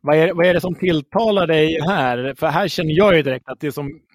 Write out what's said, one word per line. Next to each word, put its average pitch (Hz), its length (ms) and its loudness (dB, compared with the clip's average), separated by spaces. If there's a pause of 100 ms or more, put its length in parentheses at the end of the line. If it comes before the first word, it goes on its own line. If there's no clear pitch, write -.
Vad 147 160 2
är, 170 160 2
vad 170 120 0
är 180 80 4
det 170 80 0
som 180 140 -4
tilltalar 185 720 0
dig 160 400 2
här? 131 500 -2
För 156 100 -2
här 170 200 0
känner 156 300 -2
jag 196 180 4
ju 156 80 4
direkt 131 260 -6
att 127 100 -14
det 147 120 -6
som 143 180 -8 (260)